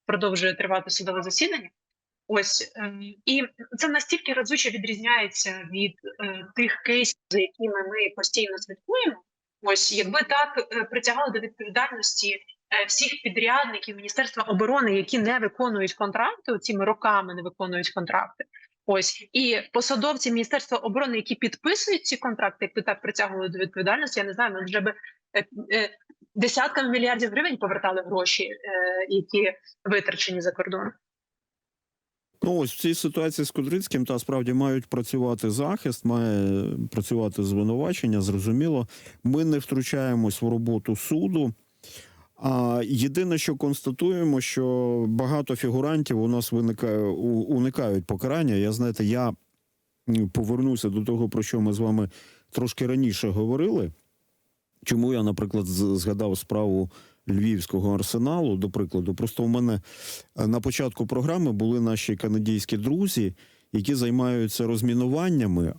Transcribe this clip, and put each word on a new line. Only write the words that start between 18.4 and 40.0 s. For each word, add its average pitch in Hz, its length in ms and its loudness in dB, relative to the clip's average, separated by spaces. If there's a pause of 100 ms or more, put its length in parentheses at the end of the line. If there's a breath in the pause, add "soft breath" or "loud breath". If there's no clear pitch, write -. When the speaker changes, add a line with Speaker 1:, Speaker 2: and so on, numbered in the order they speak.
Speaker 1:
Ось, 196 480 0
і 247 240 2 (160)
посадовці 254 580 0
Міністерства 233 460 0
оборони, 240 380 -2
які 214 200 -4
підписують 349 680 -2
ці - 120 -2
контракти, 214 480 -4
якби 202 160 -4
так 202 200 -4
притягували 190 480 -2
до 180 100 -10
відповідальності, 196 600 -2
я 196 60 0
не 196 80 -8
знаю, 220 200 0
ми 190 100 -6
вже 190 160 -2
би, 202 140 0 (400 loud breath)
е, 202 120 0 (280)
е, 214 160 0 (460)
десятками 262 540 2
мільярдів 240 400 2
гривень 254 280 0
повертали 190 440 -2
гроші, 180 420 0
е, - 140 -8 (520)
які 196 440 2 (300 loud breath)
витрачені 196 580 -2
за 175 100 0
кордон. 190 400 -6 (1500)
Speaker 2:
Ну, 180 160 2
ось 135 160 0
в - 60 -12
цій 170 140 2
ситуації 160 520 -2
з - 60 -8
Кудрицьким, 147 540 -2
та, 127 140 -2
справді 127 340 0
мають 135 320 2
працювати 120 640 0
захист, 143 560 -2
має 104 580 2 (280)
працювати 107 520 0
звинувачення, 110 800 2
зрозуміло. 113 640 2 (360 loud breath)
Ми 147 220 4
не 151 140 4
втручаємось 127 840 0